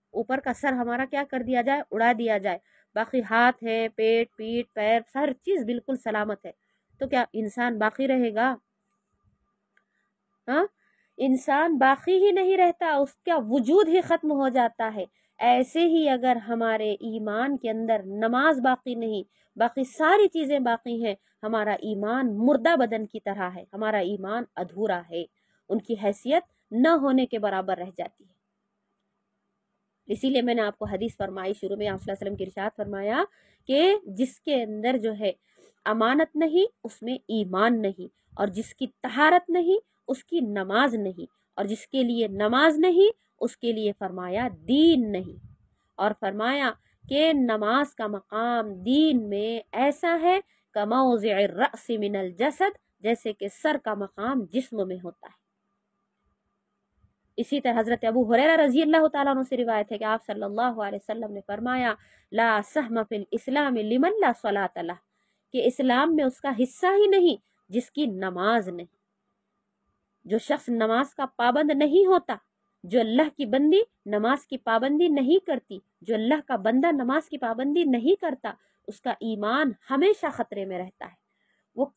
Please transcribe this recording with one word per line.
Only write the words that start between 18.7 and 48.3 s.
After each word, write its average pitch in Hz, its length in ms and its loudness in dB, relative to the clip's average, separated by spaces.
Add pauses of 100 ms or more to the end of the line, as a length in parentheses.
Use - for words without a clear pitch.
नहीं, 220 300 -6 (320)
बाकी 233 280 0
सारी 359 440 4
चीज़ें 285 360 0
बाकी 233 380 -2
हैं, 208 140 -2 (280)
हमारा 214 400 0
ईमान 220 540 -2
मुर्दा 262 380 4
बदन 226 300 -2
की 214 140 -14
तरह 196 280 -6
है, 185 260 -14
हमारा 214 320 -2
ईमान 208 400 -6 (100)
अधूरा 180 420 -4 (120)
है, 170 160 -6 (440)
उनकी 226 240 -4
हैसियत 220 480 -2 (300)
न 240 140 4 (120)
होने 262 280 2
के 226 120 -6
बराबर 190 380 -2
रह 180 140 -10
जाती - 340 -14
है। - 120 -20 (1700)
इसीलिए 262 340 0
मैंने 240 200 0
आपको 208 240 -4
हदीस 202 320 -6
फरमाई 190 360 -6
शुरू 202 220 -8
में, 208 100 -6
आप 190 120 -4
सल्लल्लाहु 185 60 -16
अलैहि 196 100 -8
वसल्लम 202 220 -8
की 190 80 -8
इरशाद 196 320 -8
फरमाया 208 480 -4 (440)
कि 359 320 4 (100)
जिसके 254 520 -2
अंदर 214 360 -2
जो 220 160 -4
है 208 200 -4 (520)
अमानत 233 500 2
नहीं, 330 300 4 (180)
उसमें 233 340 -8 (120)
ईमान 208 460 2
नहीं, 196 320 -6 (280)
और 202 140 -2
जिसकी 220 360 -8 (160)
तहारत 302 480 4
नहीं, 349 280 2 (300)
उसकी - 340 -4
नमाज 208 540 0
नहीं, 185 300 -6 (300)
और 202 100 -4
जिसके 226 380 -4
लिए 233 240 -2
नमाज 247 500 2
नहीं, 370 320 4 (300)
उसके 233 320 -4
लिए 214 200 -2
फरमाया 185 560 -6
दीन 285 600 4
नहीं। 185 300 -8 (600)
और 208 140 0
फरमाया 226 580 -2 (340)
कि 311 280 2
नमाज 240 600 0
का 220 140 -6
मकाम 214 640 -4 (100)